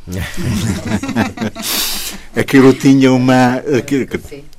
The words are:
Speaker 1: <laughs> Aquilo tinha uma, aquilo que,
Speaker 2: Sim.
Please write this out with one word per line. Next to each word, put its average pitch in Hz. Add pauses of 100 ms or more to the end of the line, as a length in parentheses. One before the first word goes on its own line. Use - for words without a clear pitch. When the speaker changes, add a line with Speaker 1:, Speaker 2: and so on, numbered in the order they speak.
Speaker 1:
<laughs> -
Aquilo 131
tinha 135
uma, 127 (200)
aquilo 117
que, -
Speaker 2:
Sim. 139 (160)